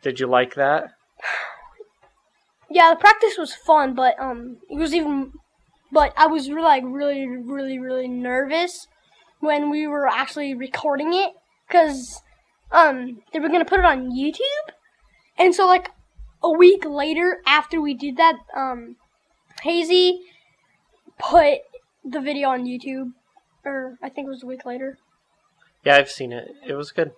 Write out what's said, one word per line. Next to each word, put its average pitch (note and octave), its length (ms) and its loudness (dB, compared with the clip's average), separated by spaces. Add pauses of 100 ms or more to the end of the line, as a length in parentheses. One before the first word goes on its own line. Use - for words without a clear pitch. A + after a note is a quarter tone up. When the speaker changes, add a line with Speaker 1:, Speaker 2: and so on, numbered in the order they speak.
Speaker 1:
Did B2+ 180 -6
you C3 80 -2
like B2+ 280 2
that? C#3 360 0 (300)
Speaker 2:
<sighs> - 60 -8 (1400)
Yeah, E4 200 8
the E4 100 4
practice G#4 380 4
was D#4+ 160 -8
fun, D4 420 2
but, B3+ 240 0
um, B3 380 -10 (120)
it D4 80 -10
was D4+ 160 -2
even D4 380 -2 (600)
but D4 260 4
I D#4 100 6
was D4 220 -2
really, D4+ 120 -6
like, C#4+ 240 4
really, C#4 420 -4
really, C4 520 -8
really B3+ 280 -6
nervous C4 800 -4 (520)
when D4 300 0
we D4+ 180 -4
were D4 200 -2
actually C#4 460 -4
recording C#4 600 -4
it, F#4 200 -2 (360)
'cause, D4 520 0 (500)
um, C4 500 -4 (100)
they D#4+ 80 -8
were D4+ 100 -6
gonna E4 160 0
put F#4+ 140 -2
it F#4 60 0
on C4 260 -2
YouTube. A#4+ 600 -6 (680)
And F4+ 180 4
so, F#4+ 100 4
like, F#4 260 2 (520)
a F4 80 0
week F4+ 340 6
later, D#4 600 -2
after D4 340 2
we D4 140 -2
did C4 240 -8
that, E4 180 6 (200)
um, A#3+ 420 -8 (640)
Hazy F4+ 600 2 (960)
put D4 400 4 (440)
the C#4+ 180 -8
video C#4 280 -2
on B3+ 160 -4
YouTube, B3+ 480 -10 (520)
or C4 360 -10
I C#4 80 -12
think C4+ 180 -12
it - 20 -12
was B3+ 140 -14
a B3 40 -16
week B3+ 180 -14
later. C4 320 -10 (840)
Speaker 1:
Yeah, C#3+ 120 6
I've C#3 160 4
seen B2 220 -10
it. A#2+ 200 -14 (120)
It F#3+ 80 -10
was C#3+ 180 -10
good. E3 260 -4